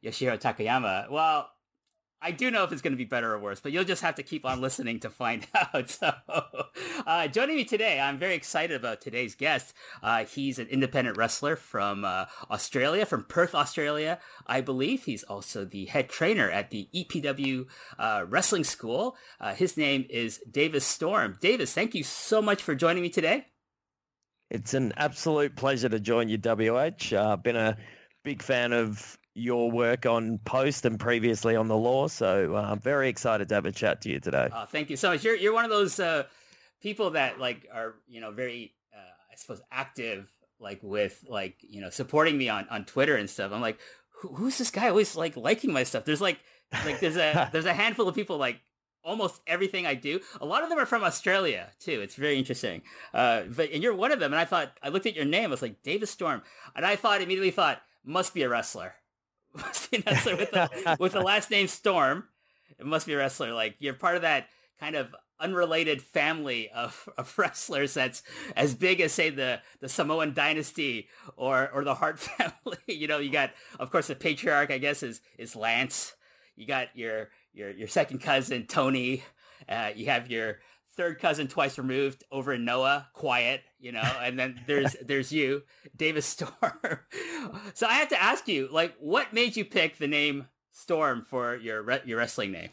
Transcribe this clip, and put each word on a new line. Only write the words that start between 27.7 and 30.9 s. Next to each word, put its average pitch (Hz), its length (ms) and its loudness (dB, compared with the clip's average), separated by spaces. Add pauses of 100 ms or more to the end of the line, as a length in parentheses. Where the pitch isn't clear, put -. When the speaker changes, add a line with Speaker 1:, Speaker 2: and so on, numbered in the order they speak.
Speaker 2:
big - 200 -6
fan 120 280 2
of 113 460 0 (200)
your 120 320 2
work 120 360 2
on 113 400 2
Post 135 400 2
and 113 120 2